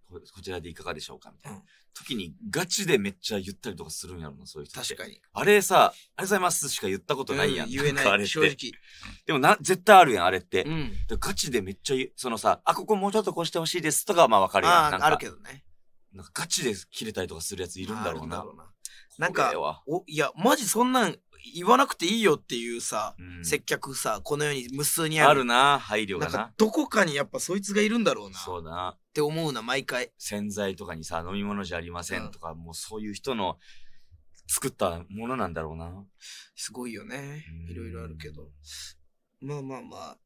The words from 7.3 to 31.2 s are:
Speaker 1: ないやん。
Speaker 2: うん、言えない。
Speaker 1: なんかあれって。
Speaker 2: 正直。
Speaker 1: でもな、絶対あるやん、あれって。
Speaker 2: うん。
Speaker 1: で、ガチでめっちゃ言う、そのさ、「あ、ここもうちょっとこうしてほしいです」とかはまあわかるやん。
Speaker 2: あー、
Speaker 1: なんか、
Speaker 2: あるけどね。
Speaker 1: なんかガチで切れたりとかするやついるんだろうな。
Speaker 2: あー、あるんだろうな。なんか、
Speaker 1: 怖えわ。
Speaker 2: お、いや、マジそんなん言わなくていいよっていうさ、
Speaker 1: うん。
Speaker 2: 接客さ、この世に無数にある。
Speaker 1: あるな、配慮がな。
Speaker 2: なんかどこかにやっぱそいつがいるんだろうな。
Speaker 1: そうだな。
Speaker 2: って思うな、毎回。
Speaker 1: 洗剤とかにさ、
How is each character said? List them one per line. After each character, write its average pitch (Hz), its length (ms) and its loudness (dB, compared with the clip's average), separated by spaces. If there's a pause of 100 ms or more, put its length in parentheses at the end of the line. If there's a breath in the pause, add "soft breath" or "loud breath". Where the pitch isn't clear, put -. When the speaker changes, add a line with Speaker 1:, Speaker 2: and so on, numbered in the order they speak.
Speaker 1:
な - 120 2
い - 100 2
や 78 80 -4
ん。 - 40 -6
Speaker 2:
う - 20 -8
ん、 123 40 -8
言 143 120 -2
え 147 60 2
な - 0 -
い。 - 40 -4
Speaker 1:
な 139 60 0
ん - 40 2
か 101 80 6
あ 101 40 2
れ 101 60 -2
っ - 20 -2
て。 92 60 -4
Speaker 2:
正 113 100 -2
直。 127 300 0 (540 loud breath)
Speaker 1:
で 165 80 0
も 139 60 2
な、 175 200 6
絶 185 240 0
対 202 140 12
あ 175 80 12
る 123 80 4
や 90 100 2
ん、 - 20 2
あ 92 60 6
れ 92 60 0
っ 90 40 -2
て。 92 220 0
Speaker 2:
う 147 60 -4
ん。 147 240 -2 (140)
Speaker 1:
で、 110 120 -2
ガ 104 140 -2
チ - 180 -2
で 113 100 0
め 95 120 -8
っ - 80 -12
ち 139 120 -2
ゃ - 20 2
言 131 100 0
う、 - 100 -16
そ 123 140 -6
の 113 80 -2
さ、 104 280 2
「あ、 165 80 4
こ 180 120 -4
こ 214 100 4
も 196 140 0
う - 20 -2
ち 220 60 2
ょ 220 40 4
っ - 20 -6
と 190 100 -4
こ 160 80 -4
う 165 40 -2
し - 60 -6
て 175 80 -2
ほ 165 60 -2
し 156 100 -2
い 175 60 -2
で 156 100 0
す」 - 160 -2
と 196 80 0
か 170 60 8
は 143 60 10
ま 110 100 8
あ - 20 8
わ 95 100 4
か 98 120 4
る 156 60 4
や 170 40 8
ん。 175 40 10 (100)
Speaker 2:
あ - 20 2
ー、 147 40 2
Speaker 1:
な - 60 0
ん - 40 -2
か、 143 60 2
Speaker 2:
あ - 20 8
る 147 80 4
け 110 120 -8
ど 87 100 -16
ね。 135 260 -20 (480)
Speaker 1:
な 90 100 -18
ん - 20 -18
か - 80 -20
ガ 165 140 -4
チ - 160 -2
で 113 100 0 (160)
切 - 160 -10
れ 107 80 -8
た 101 80 -4
り 87 60 -2
と 82 80 -12
か 80 60 -10
す 98 140 -8
る 90 80 -6
や 87 40 -6
つ 92 140 -12
い 90 40 -6
る 110 140 -8
ん 107 40 -6
だ 90 80 -2
ろ 78 120 -8
う 78 40 -10
な。 87 100 -8
Speaker 2:
あ - 20 -6
ー、 - 40 -10
あ - 20 -12
る 76 80 -18
ん - 20 -20
だ 78 80 -20
ろ - 20 -20
う - 20 -20
な。 - 60 -20 (440 loud breath)
な 170 120 0
ん 185 40 -4
か、 147 180 2
Speaker 1:
怖 - 20 -4
え - 40 -4
わ。 78 280 -4
Speaker 2:
お、 165 220 -4
い 151 80 -12
や、 147 220 2
マ 254 180 6
ジ 247 120 -4
そ 220 160 2
ん 254 100 2
な 240 140 4
ん - 120 -4 (340)
言 175 120 -8
わ 226 120 8
な 277 100 6
く - 60 -6
て 165 120 -4
い 220 140 2
い 220 40 2
よ 160 120 8
っ - 60 -12
て - 140 -8
い 117 220 -4
う - 40 -8
さ、 107 380 -4
Speaker 1:
う 87 220 -16
ん。 85 40 -10
Speaker 2:
接 143 140 0
客 139 340 -6
さ、 107 300 -4
こ 147 140 -2
の 151 80 -2
世 147 80 -2
に 123 180 -6
無 143 140 -4
数 160 240 0
に 156 100 0
あ 151 60 8
る。 143 40 12
Speaker 1:
あ 151 40 10
る 135 120 4
な、 131 340 6
配 107 260 -2
慮 95 120 -4
が 151 100 -2
な。 165 40 -4
Speaker 2:
な 110 140 -4
ん - 20 -20
か - 100 -20
ど 220 140 4
こ 294 160 0
か 214 160 2
に 151 120 0
や 143 100 0
っ - 40 -20
ぱ 131 120 -8
そ 175 160 -4
い 202 40 -2
つ 196 120 -8
が 208 80 4
い 214 80 2
る 233 100 0
ん 208 60 0
だ 147 80 4
ろ 104 140 -8
う - 40 -16
な。 95 80 -14
Speaker 1:
そ 90 200 -8
う 82 40 -12
だ 80 80 -12
な。 90 200 -6
Speaker 2:
っ - 80 -20 (120)
て 151 100 0
思 156 280 -2
う - 20 -2
な、 117 100 -6
毎 127 240 -2
回。 123 320 -4
Speaker 1:
洗 104 320 -6
剤 98 260 -4
と 95 100 -12
か 85 100 -8
に 80 80 -12
さ、 82 240 -6